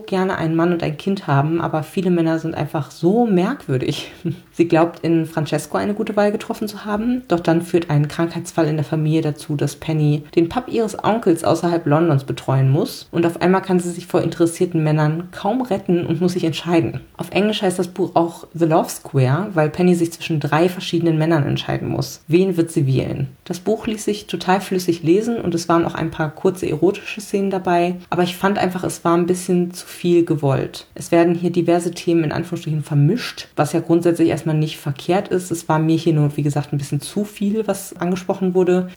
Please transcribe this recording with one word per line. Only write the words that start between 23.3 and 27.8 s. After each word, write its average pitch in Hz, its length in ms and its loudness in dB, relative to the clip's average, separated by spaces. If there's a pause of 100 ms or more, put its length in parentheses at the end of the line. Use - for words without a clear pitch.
Das 180 160 -8
Buch 214 260 -2
ließ 214 180 -6
sich 208 220 -4
total 185 340 0
flüssig 180 420 -2
lesen 220 380 2
und 175 140 -2
es 165 140 -4
waren 170 160 4
auch - 100 -4
ein 160 160 -4
paar 156 200 -4
kurze - 380 -2
erotische 175 520 0
Szenen 196 300 -2
dabei, 180 460 0 (140)